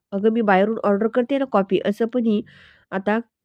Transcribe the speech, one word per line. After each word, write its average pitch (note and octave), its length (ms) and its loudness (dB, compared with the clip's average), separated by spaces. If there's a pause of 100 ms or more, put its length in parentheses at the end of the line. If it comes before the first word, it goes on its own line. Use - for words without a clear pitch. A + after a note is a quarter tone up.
(120)
अगं, G3+ 180 0
मी A3+ 100 0
बाहेरून G#3 440 2
ऑर्डर G3+ 220 0
करते B3 320 -2
ना C4+ 60 -2
कॉफी," G3 400 0
असं G3+ 220 -2
पण A#3 200 -2
ही G#3+ 160 0 (480)
आता G3 280 -2 (260)